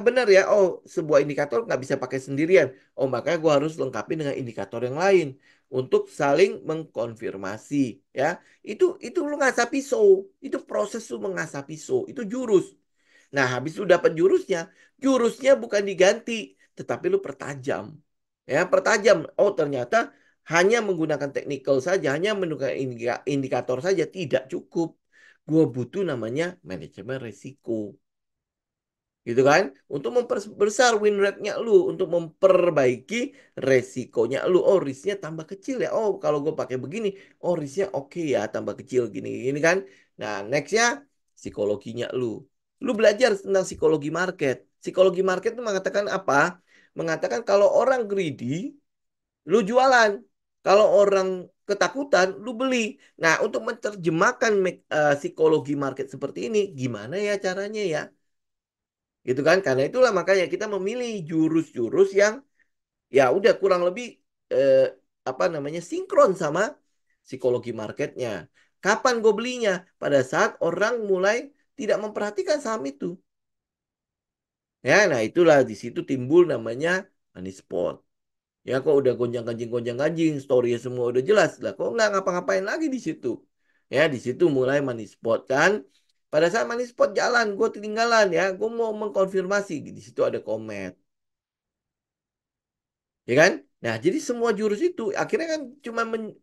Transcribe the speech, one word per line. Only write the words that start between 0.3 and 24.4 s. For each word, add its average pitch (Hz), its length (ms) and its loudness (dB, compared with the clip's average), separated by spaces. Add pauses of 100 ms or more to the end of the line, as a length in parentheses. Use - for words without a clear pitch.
ya. 190 160 6
Oh, 196 320 2
sebuah 151 400 2
indikator 143 420 -2
nggak 139 180 -2
bisa 135 120 -2
pakai 131 240 -6
sendirian. 147 480 4 (240)
Oh, 139 220 -2
makanya 139 300 -2
gua 156 120 4
harus 151 240 0
lengkapi 131 400 -6
dengan 143 160 -4
indikator 117 480 -8
yang 127 160 -6
lain 185 260 4 (420)
untuk 131 400 -2 (120)
saling 170 480 4
mengkonfirmasi 113 1400 -6 (160)
ya. 165 200 -2 (240)
Itu, 294 200 0 (160)
itu 240 200 -8
lu 294 200 -4
ngasah 240 320 2
pisau, 214 600 4 (120)
itu - 200 -6
proses 214 480 -6
lu 233 120 -8
mengasah 170 440 -8
pisau, 131 400 -4
itu 240 160 -10
jurus. 220 480 0 (640)
Nah, 135 80 4
habis 127 320 -4
lu - 80 -6
dapat 170 320 4
jurusnya, 185 560 2 (240)
jurusnya 254 640 2
bukan 208 240 -2
diganti, 202 720 0 (160)
tetapi - 400 -6
lu 196 80 0
pertajam. 127 800 -8 (480)
Ya, 139 160 2
pertajam. 196 720 4
Oh, - 160 4
ternyata 143 440 -2 (520)
hanya 190 320 4
menggunakan 156 560 -2
technical 139 480 -2
saja, 151 320 0
hanya 196 160 -2
menggunakan 160 400 -4
indika-, 120 560 -4
indikator 131 560 -2
saja 175 240 0
tidak 143 400 -4